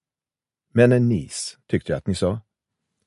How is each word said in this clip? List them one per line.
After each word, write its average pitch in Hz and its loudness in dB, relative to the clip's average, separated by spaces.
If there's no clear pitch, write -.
"Men 120 4
en 123 2
niece, - -6
tyckte - -4
jag 67 -4
att - -14
ni 95 -2
sa." 98 -2